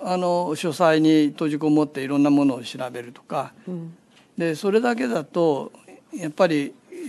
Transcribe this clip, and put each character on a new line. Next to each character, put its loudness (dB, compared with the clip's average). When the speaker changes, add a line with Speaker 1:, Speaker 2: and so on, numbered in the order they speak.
Speaker 1:
あ -4
の、 -2
書 -4
斎 4
に 4
閉 -4
じ -4
こ 0
も 4
っ 0
て -10
い -6
ろ -2
ん 4
な 4
も 4
の 2
を -12
調 -8
べ -10
る -16
と -20
か。 -8
Speaker 2:
う -10
ん。 -12
Speaker 1:
で、 -2
そ -2
れ 4
だ 0
け -4
だ -2
と、 0
や -8
っ -8
ぱ 4
り、 -2